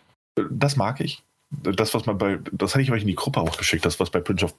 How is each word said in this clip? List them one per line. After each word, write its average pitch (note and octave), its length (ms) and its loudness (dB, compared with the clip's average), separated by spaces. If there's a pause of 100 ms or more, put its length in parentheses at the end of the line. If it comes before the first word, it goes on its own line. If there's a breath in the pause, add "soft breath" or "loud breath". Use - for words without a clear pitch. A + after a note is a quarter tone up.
(380 loud breath)
äh, G2 120 2
das C#3 260 2
mag A#2 240 0
ich. - 220 -6 (280)
Das, A2 420 0
was A2 140 0
man G2+ 100 0
bei, G2 220 0 (140)
das G2 200 0
hatte C3+ 100 4
ich C3 100 2
euch G#2+ 100 0
in G2+ 60 0
die F2 60 2
Gruppe - 260 -2
auch D#2+ 180 -2
geschickt, - 260 0
das, - 160 0
was - 80 2
bei F2 120 0
Prince F2 220 0
of - 160 -2